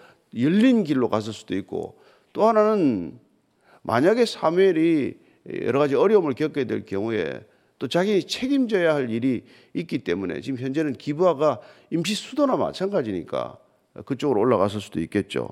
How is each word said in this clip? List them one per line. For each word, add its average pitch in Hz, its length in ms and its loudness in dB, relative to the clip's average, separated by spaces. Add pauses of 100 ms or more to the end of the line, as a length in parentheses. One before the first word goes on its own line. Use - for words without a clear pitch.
(380)
열린 208 480 2
길로 131 240 0
갔을 107 240 -2
수도 - 240 -8
있고, 95 420 -8 (360)
또 208 120 4
하나는 196 720 2 (640)
만약에 190 440 2
사무엘이 165 920 2 (440)
여러 117 160 0
가지 143 160 4
어려움을 170 400 4
겪게 139 320 -2
될 104 180 -4
경우에 98 580 -4 (360)
또 135 100 -6
자기 190 380 0
책임져야 226 680 0
할 131 140 0
일이 117 360 -2 (280)
있기 165 280 -6
때문에 87 420 -4
지금 131 160 -8
현재는 135 360 -4
기브아가 147 640 0 (300)
임시 170 240 -2
수도나 262 420 -2
마찬가지니까 98 1000 -4 (480)
그쪽으로 131 360 0
올라갔을 104 420 2
수도 - 180 -8
있겠죠. 82 520 -4